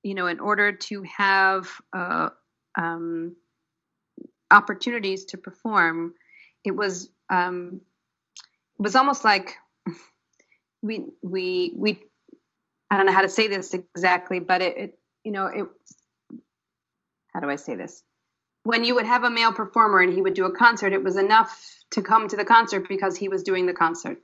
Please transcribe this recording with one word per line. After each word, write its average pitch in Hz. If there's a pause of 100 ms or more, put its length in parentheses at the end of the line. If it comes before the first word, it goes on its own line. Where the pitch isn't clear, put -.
you 196
know, 180
in 170
order 208
to 202
have, 190 (240)
uh, 170 (480)
um, 170 (1120)
opportunities 202
to 190
perform, 170 (500)
it 196
was, 190 (200)
um, 180 (1000)
it 208
was 208
almost 269
like 196 (300)
<laughs> -
we, 220 (160)
we, 180
we, 214 (920)
I 202
don't 196
know 190
how 190
to 190
say 220
this 190
exactly, 180
but 180
it, 180
it, 202 (260)
you 214
know, 196
it, 202 (1700)
how 160
do 143
I 143
say -
this? - (600)
When 233
you 240
would 233
have 240
a 240
male 233
performer 214
and 180
he 185
would 185
do 185
a 190
concert, 220
it 196
was 185
enough 214 (320)
to 208
come 214
to 208
the 202
concert 226
because 190
he 196
was 185
doing 185
the 180
concert. 170